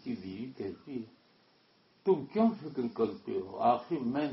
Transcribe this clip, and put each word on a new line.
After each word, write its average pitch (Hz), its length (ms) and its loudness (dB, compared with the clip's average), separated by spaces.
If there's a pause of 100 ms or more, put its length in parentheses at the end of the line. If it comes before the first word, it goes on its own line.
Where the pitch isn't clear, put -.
کی 120 200 -6
بیوی 104 340 -10
کہتی 113 400 -10
ہے، 110 160 -10 (880)
"تم 165 220 4
کیوں 226 240 4 (120)
فکر 139 200 -4 (120)
کرتے 104 380 0
ہو؟ 95 280 -4
آخر 120 420 2
میں 139 320 0